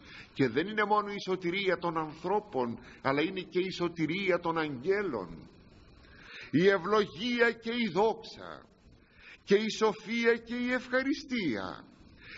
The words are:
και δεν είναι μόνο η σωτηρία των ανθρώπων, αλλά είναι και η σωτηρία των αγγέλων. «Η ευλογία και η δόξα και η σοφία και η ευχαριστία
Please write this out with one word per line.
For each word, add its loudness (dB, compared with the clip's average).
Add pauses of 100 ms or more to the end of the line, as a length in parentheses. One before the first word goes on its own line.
(340)
και 4
δεν 0
είναι 0
μόνο 2
η -6
σωτηρία 0
των -2
ανθρώπων, -2 (240)
αλλά 2
είναι -2
και -4
η 0
σωτηρία 0
των 0
αγγέλων. -2 (1200)
«Η 6
ευλογία 2
και -8
η 0
δόξα -2 (800)
και 6
η 4
σοφία 2
και -8
η 0
ευχαριστία -2 (540)